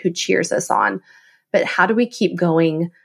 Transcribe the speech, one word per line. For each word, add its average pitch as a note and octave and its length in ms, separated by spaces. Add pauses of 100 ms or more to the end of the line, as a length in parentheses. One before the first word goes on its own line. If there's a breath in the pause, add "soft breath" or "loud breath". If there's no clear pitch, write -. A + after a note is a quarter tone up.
who F3+ 100
cheers F#3 400
us - 200
on. G#2 300 (500 soft breath)
But - 140
how - 200
do G#3+ 80
we A#3 140
keep F3 300
going E3 540 (140 soft breath)